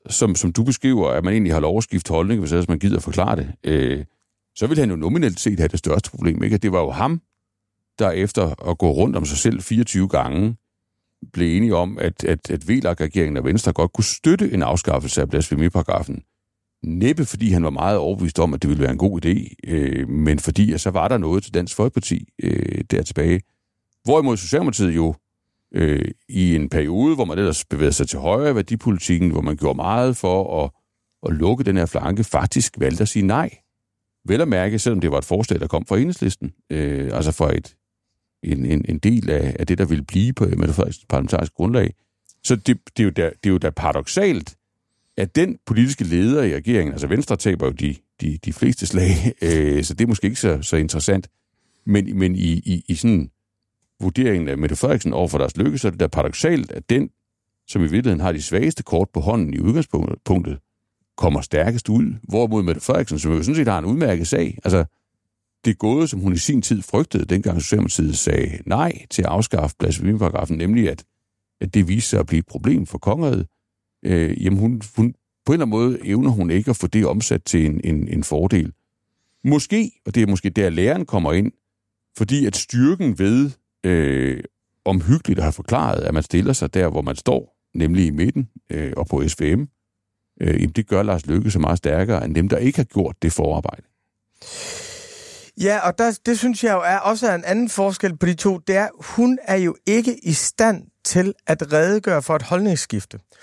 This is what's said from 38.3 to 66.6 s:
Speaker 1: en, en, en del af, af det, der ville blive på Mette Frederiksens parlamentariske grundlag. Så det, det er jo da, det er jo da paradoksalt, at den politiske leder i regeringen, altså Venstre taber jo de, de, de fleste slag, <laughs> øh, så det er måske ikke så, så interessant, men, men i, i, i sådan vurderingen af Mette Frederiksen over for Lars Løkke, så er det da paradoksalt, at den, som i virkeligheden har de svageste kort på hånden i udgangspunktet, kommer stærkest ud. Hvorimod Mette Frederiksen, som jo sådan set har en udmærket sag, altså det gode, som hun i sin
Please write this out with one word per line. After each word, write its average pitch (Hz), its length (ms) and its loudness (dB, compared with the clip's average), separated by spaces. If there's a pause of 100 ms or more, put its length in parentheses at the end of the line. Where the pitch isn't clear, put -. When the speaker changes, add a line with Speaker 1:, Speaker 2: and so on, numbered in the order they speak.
Speaker 1:
en, 69 220 -2
en, 73 240 0
en 78 100 -4
del 113 300 2
af, 73 300 0
af 82 80 -2
det, 90 100 2
der 98 80 2
ville 76 180 0
blive 107 300 0
på - 120 0
Mette 82 280 0
Frederiksens - 360 -2
parlamentariske - 460 -2
grundlag. 95 380 0 (500)
Så 127 120 2
det, 113 240 0 (180)
det - 20 0
er 113 40 4
jo 101 60 4
da, 87 140 0
det 82 260 -2
er 95 40 4
jo 87 40 4
da 78 120 0
paradoksalt, 80 840 -2 (640)
at 92 180 -4
den 180 300 2
politiske 120 380 2
leder 101 400 2
i 80 120 0
regeringen, 80 360 0
altså 71 160 -6
Venstre 104 300 0
taber 90 280 0
jo 65 60 0
de, 71 240 -4 (260)
de, 78 240 -4
de - 80 -4
fleste 123 320 0
slag, 92 480 2
<laughs> - 80 -14
øh, 76 420 2
så - 100 -6
det 110 100 0
er 120 40 4
måske 107 180 0
ikke 113 140 -2
så, 78 220 0
så - 140 -2
interessant, 78 520 0 (580)
men, 101 340 2
men 92 160 2
i, 92 160 0
i, 85 360 -2
i 87 80 -2
sådan 101 340 2 (720)
vurderingen 95 480 0
af 69 80 -4
Mette 76 180 -2
Frederiksen - 380 0
over 87 140 0
for - 100 -2
Lars - 200 -2
Løkke, 135 200 0
så 117 100 -2
er 92 40 2
det 87 80 -14
da 107 80 2
paradoksalt, 131 640 0
at - 180 -12
den, 120 200 2 (580)
som - 140 0
i 80 60 4
virkeligheden 95 320 2
har 90 120 0
de 78 100 -4
svageste 110 420 -2
kort 85 300 0
på - 60 -2
hånden 82 340 0
i 69 60 -6
udgangspunktet, 92 1000 -2 (580)
kommer 73 240 2
stærkest 101 480 -2
ud. 113 240 2 (160)
Hvorimod 110 340 2
Mette 82 180 -2
Frederiksen, 127 380 -2
som 80 120 0
jo 80 120 0
sådan 135 120 -2
set 151 120 2
har 95 120 2
en 78 60 -6
udmærket 101 420 0
sag, - 360 -2
altså 90 220 4 (800)
det 110 120 2
gode, 135 300 2
som 104 120 -6
hun 92 140 0
i 85 40 0
sin 127 240 0